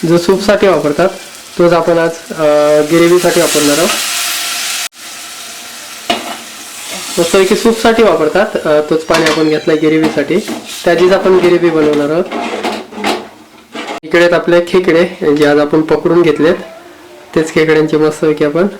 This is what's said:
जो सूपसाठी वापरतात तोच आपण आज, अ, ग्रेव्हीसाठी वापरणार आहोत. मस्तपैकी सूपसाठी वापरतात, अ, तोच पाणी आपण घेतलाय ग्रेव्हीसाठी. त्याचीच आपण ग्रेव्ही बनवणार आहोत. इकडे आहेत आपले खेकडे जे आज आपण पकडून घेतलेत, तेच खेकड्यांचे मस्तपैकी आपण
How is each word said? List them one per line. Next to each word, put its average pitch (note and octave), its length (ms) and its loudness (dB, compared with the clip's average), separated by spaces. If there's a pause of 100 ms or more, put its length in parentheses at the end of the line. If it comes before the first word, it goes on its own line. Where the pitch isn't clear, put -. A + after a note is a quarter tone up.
जो E3+ 100 4
सूपसाठी F#3+ 500 2
वापरतात D3+ 420 2 (480)
तोच F3 160 4
आपण E3+ 240 2
आज, E3 340 -4
अ, D3+ 500 2
ग्रेव्हीसाठी E3+ 600 2
वापरणार D3 360 0
आहोत. F3+ 120 0 (3250)
मस्तपैकी F#3+ 360 2
सूपसाठी A3+ 480 2
वापरतात, E3+ 420 2 (200)
अ, D3+ 240 2
तोच D#3+ 160 0
पाणी D#3+ 260 0
आपण D#3 180 0
घेतलाय D#3 280 0
ग्रेव्हीसाठी. D#3 840 0 (220)
त्याचीच F3 260 4
आपण F#3+ 260 4
ग्रेव्ही F3 320 4
बनवणार D3+ 400 0
आहोत. E3+ 160 0 (1800)
इकडे F3 160 0
आहेत F3 140 2
आपले E3+ 340 2
खेकडे F3+ 680 2
जे D3 120 2
आज D3 120 4
आपण D3 220 2
पकडून D#3+ 400 2
घेतलेत, D#3+ 340 2 (800)
तेच D#3+ 180 0
खेकड्यांचे D#3 440 2
मस्तपैकी D3+ 480 0
आपण E3 220 0 (120)